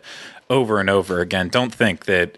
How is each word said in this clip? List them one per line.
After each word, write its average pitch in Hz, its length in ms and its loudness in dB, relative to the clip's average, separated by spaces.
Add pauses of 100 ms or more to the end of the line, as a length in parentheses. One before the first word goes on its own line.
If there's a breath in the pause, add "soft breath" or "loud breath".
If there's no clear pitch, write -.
(500 loud breath)
over 117 300 2
and 95 100 0
over 92 320 2
again, 90 280 -2
don't 123 240 0
think 104 320 0
that 90 320 0